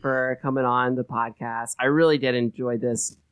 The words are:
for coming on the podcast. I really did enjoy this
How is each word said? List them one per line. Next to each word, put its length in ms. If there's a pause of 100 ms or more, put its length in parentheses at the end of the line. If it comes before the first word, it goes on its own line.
for 400
coming 240
on 300
the 100
podcast. 720
I 60
really 320
did 180
enjoy 420
this 380 (160)